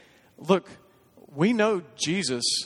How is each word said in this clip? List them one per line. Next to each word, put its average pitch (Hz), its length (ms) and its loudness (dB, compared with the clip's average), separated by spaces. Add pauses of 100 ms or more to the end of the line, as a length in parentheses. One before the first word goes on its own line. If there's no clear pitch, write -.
(380)
"Look, 175 300 0 (640)
we 170 180 2
know 214 300 0 (140)
Jesus, 151 480 -2 (200)